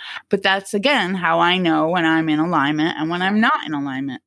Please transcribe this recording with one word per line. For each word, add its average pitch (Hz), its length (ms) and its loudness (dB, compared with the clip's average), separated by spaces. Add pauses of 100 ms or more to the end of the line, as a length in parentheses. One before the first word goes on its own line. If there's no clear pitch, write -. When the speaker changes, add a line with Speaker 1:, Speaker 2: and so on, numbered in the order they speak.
(280)
Speaker 1:
But 196 140 -2
that's, 196 320 0
again, 202 400 0
how 170 260 0
I 175 180 4
know 160 300 2
when 175 180 0
I'm 160 220 2
in 151 120 0
alignment 156 580 0
and 160 120 -4
when 175 120 -2
I'm 196 120 0
Speaker 2:
Right. 214 80 2
Speaker 1:
not 262 240 0
in 160 80 -6
alignment. 135 520 -6